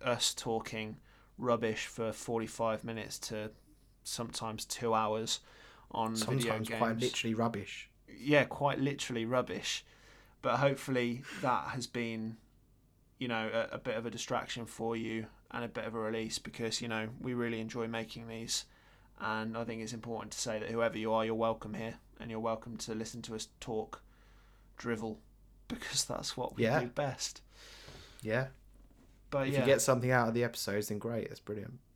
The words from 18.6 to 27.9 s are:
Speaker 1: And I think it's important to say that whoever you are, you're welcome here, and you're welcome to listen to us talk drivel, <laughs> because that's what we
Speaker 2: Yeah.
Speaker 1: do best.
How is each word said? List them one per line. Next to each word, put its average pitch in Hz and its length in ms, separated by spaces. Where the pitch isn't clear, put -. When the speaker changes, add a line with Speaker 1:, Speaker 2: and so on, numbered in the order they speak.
Speaker 1:
And 110 360
I 117 80
think 113 180
it's 110 100
important 110 400
to - 80
say 107 180
that 104 120
whoever 113 280
you 110 140
are, 110 120
you're 113 120
welcome 110 380
here, 110 200
and 113 100
you're 110 100
welcome 113 380
to 113 160
listen 113 280
to 113 120
us 110 140
talk - 420
drivel, 110 420
<laughs> - 240
because - 360
that's - 320
what - 200
we 117 80
Speaker 2:
Yeah. 131 160
Speaker 1:
do 123 80
best. - 520